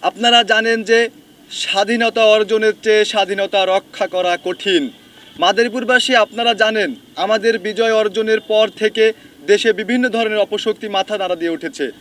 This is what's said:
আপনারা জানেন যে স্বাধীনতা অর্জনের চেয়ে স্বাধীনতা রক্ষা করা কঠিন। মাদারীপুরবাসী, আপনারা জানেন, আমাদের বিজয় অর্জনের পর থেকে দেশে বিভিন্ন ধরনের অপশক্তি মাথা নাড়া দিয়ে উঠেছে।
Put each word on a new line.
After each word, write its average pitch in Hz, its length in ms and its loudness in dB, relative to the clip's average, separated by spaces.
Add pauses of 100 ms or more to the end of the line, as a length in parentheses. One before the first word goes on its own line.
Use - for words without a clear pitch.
আপনারা 233 420 2
জানেন 226 400 0
যে 226 260 2 (420)
স্বাধীনতা 226 720 0
অর্জনের 214 480 2 (100)
চেয়ে 214 220 2
স্বাধীনতা 196 600 -2
রক্ষা 190 420 -2
করা 180 360 -2
কঠিন। 180 460 -2 (500)
মাদারীপুরবাসী, 233 720 0
আপনারা 233 400 0
জানেন, 220 420 0 (200)
আমাদের 214 440 0
বিজয় 214 340 -2
অর্জনের 220 460 0
পর 214 300 0
থেকে 220 440 0 (340)
দেশে 208 260 4
বিভিন্ন 240 360 0
ধরনের 220 280 -2
অপশক্তি 214 500 -2
মাথা 202 300 -2
নাড়া 185 180 -2
দিয়ে 170 160 -4
উঠেছে। 147 500 -6